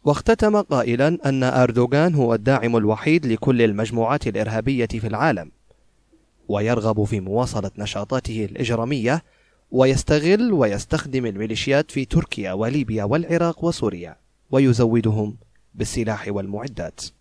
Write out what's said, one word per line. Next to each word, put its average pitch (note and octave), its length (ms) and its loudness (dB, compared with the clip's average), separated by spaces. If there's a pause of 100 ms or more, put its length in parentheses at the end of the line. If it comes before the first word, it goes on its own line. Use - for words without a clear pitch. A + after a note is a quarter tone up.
واختتم G#3+ 560 2
قائلا C3+ 640 0
أن C3+ 180 0
أردوغان B2+ 720 2
هو A#2+ 200 2
الداعم A#2 420 0
الوحيد A#2 500 2
لكل A#2+ 360 2
المجموعات A2+ 640 0
الإرهابية A2 600 -2
في A2 200 -6
العالم، G#2+ 440 -2 (1000)
ويرغب G#2+ 560 0
في G2+ 160 -2
مواصلة G2 580 -4
نشاطاته G#2+ 640 -4
الإجرامية، A#2+ 800 -2 (480)
ويستغل D3+ 840 2
ويستخدم C3 760 -2
الميليشيات A2 640 -2
في C3+ 140 -4
تركيا A2+ 480 -2
وليبيا A2 520 -2
والعراق E3 600 -2
وسوريا، F2 520 -4 (340)
ويزودهم A2+ 840 2 (380)
بالسلاح A2 540 -6
والمعدات. G2+ 720 -8 (200)